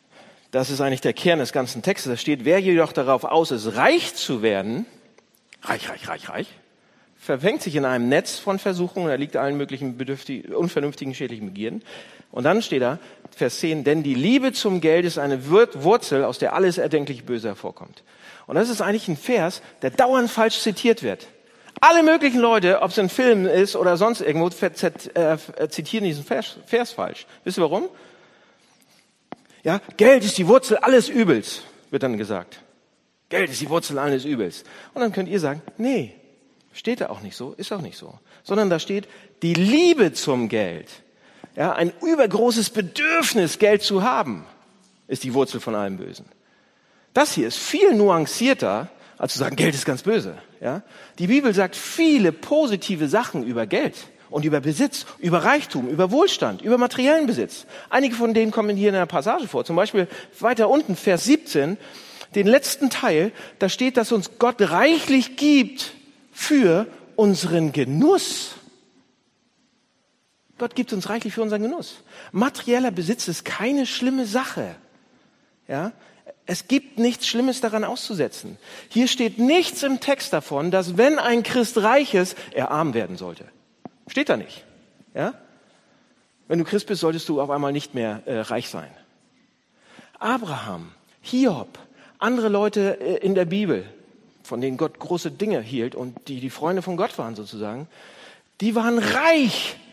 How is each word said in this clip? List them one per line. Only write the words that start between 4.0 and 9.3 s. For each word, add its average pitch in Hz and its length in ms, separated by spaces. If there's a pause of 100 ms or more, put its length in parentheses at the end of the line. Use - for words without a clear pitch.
zu 120 260
werden“, 110 460 (720)
reich, - 260
reich, - 200
reich, - 220
reich, 98 180 (680)
„verfängt 160 460
sich 151 140
in 139 100
einem 123 240
Netz 151 300
von 196 180
Versuchungen, 180 520
er 135 80
liegt 143 180